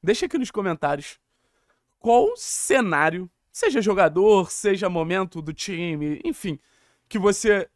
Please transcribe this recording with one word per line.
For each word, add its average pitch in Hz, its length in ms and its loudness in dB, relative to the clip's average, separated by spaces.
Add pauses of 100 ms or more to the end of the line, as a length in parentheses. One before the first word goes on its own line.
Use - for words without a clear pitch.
Deixa 214 240 0
aqui - 120 -4
nos 254 120 -4
comentários 156 680 -4 (800)
qual 247 380 2
cenário, 175 920 0 (240)
seja 262 300 0
jogador, 190 680 4
seja 196 380 -2
momento 175 540 -4
do 151 100 -10
time, 156 720 -6
enfim, 190 340 -6 (500)
que 220 100 -4
você 202 580 2